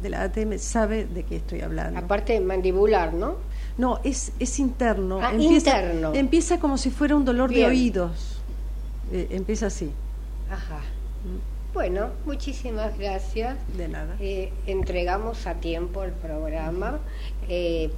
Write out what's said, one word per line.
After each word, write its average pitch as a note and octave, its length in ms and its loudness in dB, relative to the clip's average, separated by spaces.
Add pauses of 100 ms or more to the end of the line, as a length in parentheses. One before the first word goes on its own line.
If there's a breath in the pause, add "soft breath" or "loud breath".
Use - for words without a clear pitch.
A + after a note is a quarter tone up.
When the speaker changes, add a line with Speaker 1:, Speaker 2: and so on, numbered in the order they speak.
Speaker 1:
de F#3+ 80 -4
la F3 120 -2
A F#3 100 -2
T A3 100 -2
M G#3+ 180 0
sabe A3 460 2
de E3 180 -4
qué E3 140 -4
estoy E3+ 240 -6
hablando. D#3+ 380 -2
Speaker 2:
Aparte G#3 400 2
mandibular, F#3 720 4
¿no? A3 240 -2 (400 loud breath)
Speaker 1:
No, B3 260 2
es, - 360 -2
es B3+ 200 -2
interno. G#3 640 2
Speaker 2:
Ah, A#3+ 100 0
Speaker 1:
Empieza, C#4 500 6
Speaker 2:
interno. D#3+ 320 0
Speaker 1:
empieza D#4+ 460 4
como C#4 180 2
si B3+ 140 0
fuera D4 240 2
un C#4+ 100 6
dolor B3+ 240 4
de A#3+ 80 2
Speaker 2:
Bien. A#3+ 120 8
Speaker 1:
oídos. F#3+ 720 0 (680)
Eh, F#3 200 -2
empieza G#3 340 -2
así. E3 260 -2 (580)
Speaker 2:
Ajá. E3 280 -6
Speaker 1:
Mm. - 960 -6
Speaker 2:
Bueno, G#3 380 0 (140)
muchísimas A#3+ 720 -4
gracias. G3+ 600 -2 (180)
Speaker 1:
De F3 120 -4
nada. D#3 320 -4
Speaker 2:
Eh, F#3+ 340 -4 (120)
entregamos F#3+ 800 0
a E3+ 100 -4
tiempo E3 480 -4
el D3 80 -4
programa, D#3+ 880 -4 (500 loud breath)
eh, E3+ 480 0